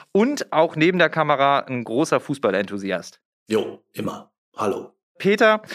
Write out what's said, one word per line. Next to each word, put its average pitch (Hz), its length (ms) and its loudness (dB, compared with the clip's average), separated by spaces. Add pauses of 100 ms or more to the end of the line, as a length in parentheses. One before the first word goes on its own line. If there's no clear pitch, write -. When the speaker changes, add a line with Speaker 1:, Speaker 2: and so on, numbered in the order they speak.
(120)
Speaker 1:
und 247 400 0
auch 156 240 2
neben 175 240 2
der 160 100 4
Kamera 143 500 2
ein 123 240 -6
großer 127 360 0
Fußballenthusiast. 98 1000 -4 (260)
Speaker 2:
Jo, 107 340 -4 (120)
immer. - 360 -10 (260)
Hallo. - 360 -4 (260)
Speaker 1:
Peter, 214 460 2 (120)